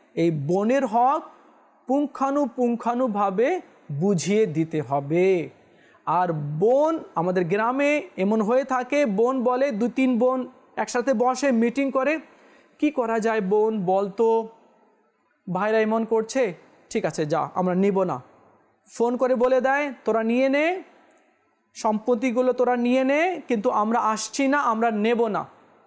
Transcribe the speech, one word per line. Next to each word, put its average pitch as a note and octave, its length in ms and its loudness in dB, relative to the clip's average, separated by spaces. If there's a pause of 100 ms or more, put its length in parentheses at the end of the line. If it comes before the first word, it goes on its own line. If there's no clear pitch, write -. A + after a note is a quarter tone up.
(160)
এই E3 160 2
বোনের G3 540 0
হক B3+ 360 2 (640)
পুঙ্খানুপুঙ্খানুভাবে B3 1700 0 (300)
বুঝিয়ে F#3+ 540 0
দিতে D#3+ 360 -2
হবে। C#3+ 680 0 (560)
আর F3 260 0
বোন, G#3+ 680 0 (160)
আমাদের F#3 300 0
গ্রামে B3+ 560 0 (160)
এমন G#3 240 0
হয়ে B3 220 2
থাকে, C4 420 0
বোন A#3 380 0
বলে, B3+ 280 2
দুই A3+ 180 -2
তিন B3+ 300 2
বোন B3+ 280 0 (280)
একসাথে - 380 -2
বসে B3+ 380 2
মিটিং A#3+ 400 0
করে, C#4 280 0 (600)
"কি D4 120 2
করা A#3 280 -2
যায় A3 220 0
বোন G#3+ 440 0
বল F#3+ 240 0
তো, A3+ 380 2 (1080)
ভাইরা G#3+ 260 0
এমন A3 260 0
করছে, A3 480 0 (360)
ঠিক G#3+ 160 -4
আছে D#3+ 200 -2
যা, D3 300 -2
আমরা F3+ 200 0
নিব F#3+ 280 2
না।" C#3+ 180 -4 (760)
ফোন A#3+ 200 0
করে B3+ 180 2
বলে B3+ 260 2
দেয়, C4+ 320 -2 (120)
"তোরা A3 180 0
নিয়ে B3 260 0
নে, D#4 340 0 (880)
সম্পত্তিগুলো B3 800 0
তোরা B3 240 2
নিয়ে B3 260 2
নে, D#4 440 0
কিন্তু A#3 220 0
আমরা A3 300 0
আসছি A3 480 -2
না, C#4+ 120 2
আমরা A#3 320 0
নেব A3 360 0
না।" E3 300 -6 (300)